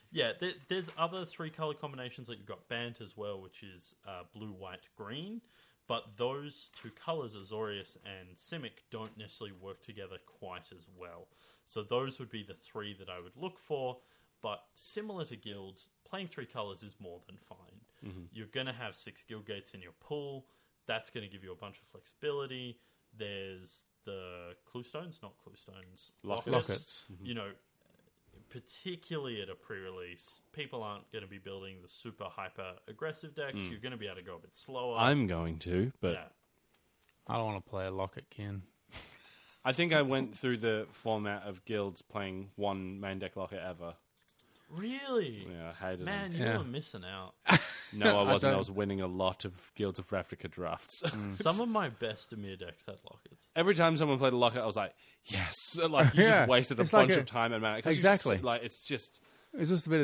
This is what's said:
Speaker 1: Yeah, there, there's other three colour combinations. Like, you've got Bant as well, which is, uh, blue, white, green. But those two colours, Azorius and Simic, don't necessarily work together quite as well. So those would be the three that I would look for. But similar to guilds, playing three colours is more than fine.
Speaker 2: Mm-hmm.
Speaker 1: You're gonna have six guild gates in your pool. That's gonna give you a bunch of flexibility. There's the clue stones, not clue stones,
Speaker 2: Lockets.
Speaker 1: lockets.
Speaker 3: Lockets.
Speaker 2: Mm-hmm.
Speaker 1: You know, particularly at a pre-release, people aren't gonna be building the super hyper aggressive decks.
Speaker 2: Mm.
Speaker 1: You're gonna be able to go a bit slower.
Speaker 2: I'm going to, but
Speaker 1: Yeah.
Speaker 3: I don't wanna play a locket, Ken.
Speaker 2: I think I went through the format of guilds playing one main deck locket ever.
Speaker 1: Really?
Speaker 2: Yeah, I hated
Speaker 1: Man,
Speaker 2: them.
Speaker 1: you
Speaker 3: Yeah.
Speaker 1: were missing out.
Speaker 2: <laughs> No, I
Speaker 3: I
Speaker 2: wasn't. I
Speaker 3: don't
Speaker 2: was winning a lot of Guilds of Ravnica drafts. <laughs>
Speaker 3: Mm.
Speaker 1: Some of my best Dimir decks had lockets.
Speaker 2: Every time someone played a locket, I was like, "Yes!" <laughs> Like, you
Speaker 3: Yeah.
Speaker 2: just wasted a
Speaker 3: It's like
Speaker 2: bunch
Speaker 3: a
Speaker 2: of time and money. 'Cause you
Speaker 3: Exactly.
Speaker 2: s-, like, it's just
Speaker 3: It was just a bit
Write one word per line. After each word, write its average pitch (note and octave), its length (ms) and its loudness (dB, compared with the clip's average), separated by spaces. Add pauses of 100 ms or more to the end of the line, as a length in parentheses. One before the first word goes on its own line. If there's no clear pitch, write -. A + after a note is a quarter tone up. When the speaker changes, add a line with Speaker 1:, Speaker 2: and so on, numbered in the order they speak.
(120)
Speaker 1:
Yeah, B2 220 0
there, F3+ 200 -4 (160)
there's F#3 280 -4
other E3+ 280 -2
three D#3+ 240 -8
colour D#3 240 -4
combinations. B2+ 560 -10
Like, A#2 80 -10
you've G2 100 -18
got - 220 -12
Bant A#2 320 -6
as G2+ 160 -16
well, G2+ 240 -6
which F#2 200 -18
is, F#2 340 -18 (100)
uh, F#2 260 -10
blue, G#2+ 220 -10
white, F#2 420 -12
green. D#3 460 -10 (460)
But A2+ 280 -4
those C#3 600 -4
two - 160 -14
colours, C#3 440 -6
Azorius G#2 680 -6
and F#2 320 -16
Simic, D3 520 -10
don't A2 280 -10
necessarily G#2 400 -12
work F#2+ 240 -14
together F#2+ 380 -12
quite - 520 -14
as F2 160 -20
well. F2+ 400 -16 (380)
So G#2+ 180 -8
those B2+ 360 -2
would B2 100 -12
be G#2+ 140 -10
the F2+ 120 -16
three G#2 380 -12
that F#2+ 160 -16
I F2+ 100 -10
would F2 160 -16
look F3+ 240 -10
for. C3 420 -6 (400)
But G#2 340 -6
similar G#3 500 -8
to A#2+ 120 -12
guilds, G2 520 -14 (160)
playing G3 220 -8
three C3+ 180 -10
colours G#2 380 -8
is G2+ 160 -16
more F2+ 260 -14
than G2 120 -20
fine. - 440 -20 (240)
Speaker 2:
Mm-hmm. F#2 280 -12
Speaker 1:
You're G#2+ 140 -14
gonna C3 260 -6
have A2+ 220 -10
six - 280 -16
guild G#2+ 220 -14
gates G2+ 280 -10
in F#2+ 80 -16
your E2+ 120 -18
pool. C#3+ 560 -10 (360)
That's A2 240 -4
gonna G#2 200 -10
give F#2+ 160 -18
you F#2 80 -12
a - 20 -14
bunch G2+ 240 -16
of - 60 -20
flexibility. C3 920 -8 (340)
There's F#2+ 720 -10 (180)
the F2+ 600 -12
clue B2 180 -12
stones, D#3+ 380 -12
not G2 160 -18
clue G2 180 -20
stones, F#2+ 560 -20 (120)
Speaker 2:
Lockets. G2+ 280 -2
Speaker 1:
lockets. B2 180 4
Speaker 3:
Lockets. - 400 -4
Speaker 2:
Mm-hmm. F#2+ 160 -16
Speaker 1:
You B2 100 -8
know, G2+ 200 -8 (960)
particularly C#3+ 920 -8
at F#2+ 80 -8
a F2+ 60 -10
pre-release, F#2 840 -12 (100)
people B2+ 320 -8
aren't G2+ 280 -10
gonna G2+ 160 -10
be G2 100 -14
building F#2+ 440 -12
the F2 60 -20
super - 380 -12
hyper F#2 480 -10 (140)
aggressive D#3 460 -10
decks. C#3 240 -6
Speaker 2:
Mm. F#2 140 -6
Speaker 1:
You're G#2 80 -12
gonna B2+ 180 -10
be G#2 100 -10
able F#2 100 -10
to F#2 60 -14
go F2+ 120 -12
a E2 40 -12
bit - 160 -20
slower. B2 420 -4
Speaker 2:
I'm B2 300 6
going E2 320 0
to, F#2 320 2 (100)
but F2 120 2
Speaker 1:
Yeah. E2 140 -8 (1000)
Speaker 3:
I A2+ 80 -2
don't A2+ 100 2
wanna G2+ 160 -2
play F#2+ 240 -4
a F#2+ 60 -4
locket, F#2+ 380 -6
Ken. G2+ 340 -8 (1040)
Speaker 2:
I C3 60 4
think E3 220 4
I D3+ 80 8
went C3+ 360 2
through B2 200 2
the G#2+ 340 2
format G#2 520 -2
of G2 200 -10
guilds G2+ 380 -2
playing G2 560 -6
one G2 420 -2
main F#2+ 200 -4
deck F#2+ 180 -6
locket F#2+ 240 -6
ever. E2+ 340 -8 (720)
Speaker 1:
Really? G#3 800 -4
Speaker 2:
Yeah, E2+ 200 -10
I E2+ 40 -10
hated F#2 320 -4
Speaker 1:
Man, G3 260 -4
Speaker 2:
them. E3 100 -2
Speaker 1:
you A#2+ 60 2
Speaker 3:
Yeah. A2+ 100 2
Speaker 1:
were G#2 60 0
missing B2 420 -8
out. F#2+ 300 -10 (100)
Speaker 2:
<laughs> F3+ 140 8 (360)
No, G#2 220 8
I G2+ 60 8
Speaker 3:
I G2 100 8
Speaker 2:
wasn't. G2+ 160 6
I - 40 6
Speaker 3:
don't G2 40 6
Speaker 2:
was G2 140 0
winning G2 300 2
a F#2 60 0
lot F#2 380 0
of F2+ 300 -12
Guilds G2 240 -2
of F#2 100 -10
Ravnica F#2 400 -4
drafts. - 540 -4
<laughs> E3 100 0
Speaker 3:
Mm. G#2 220 -4
Speaker 1:
Some F3 260 2
of A#3+ 80 0
my G#3 200 2
best G#2+ 460 -6
Dimir G2 220 -8
decks F2 300 -12
had G2+ 80 -10 (120)
lockets. - 480 -20
Speaker 2:
Every F3 200 6
time E3 220 8
someone C#3+ 200 4
played C3 160 6
a - 20 4
locket, A#2+ 280 6
I - 20 2
was G#2 100 0
like, G2 200 -2 (300)
"Yes!" F#2+ 520 2
<laughs> E3 120 4
Like, C#3 260 10
you F3+ 80 12
Speaker 3:
Yeah. A3 160 12
Speaker 2:
just A#2+ 100 8
wasted B2+ 300 6
a - 20 8
Speaker 3:
It's E3 100 6
like G#3 180 12
Speaker 2:
bunch F3+ 80 8
Speaker 3:
a - 20 8
Speaker 2:
of C3 80 0
time A#2 260 2
and A2 80 2
money. A2 220 2
'Cause D#3+ 100 6
you D3 60 4
Speaker 3:
Exactly. F3 380 8
Speaker 2:
s-, F#2 60 0
like, A#2+ 200 2
it's - 240 -4
just - 340 -4 (320)
Speaker 3:
It C#4+ 60 -6
was D#3+ 100 2
just F3 160 4
a D#3 60 2
bit D#3+ 120 8